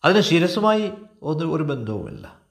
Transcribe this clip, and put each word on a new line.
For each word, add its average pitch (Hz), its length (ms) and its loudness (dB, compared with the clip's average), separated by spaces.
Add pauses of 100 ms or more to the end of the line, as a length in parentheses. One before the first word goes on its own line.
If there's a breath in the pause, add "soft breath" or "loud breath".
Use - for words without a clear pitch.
അതിന് 190 180 4
ശിരസുമായി 208 640 2 (360)
ഒരു, 156 240 -4
ഒരു 156 180 -2
ബന്ധവുമില്ല. 110 600 -8 (260)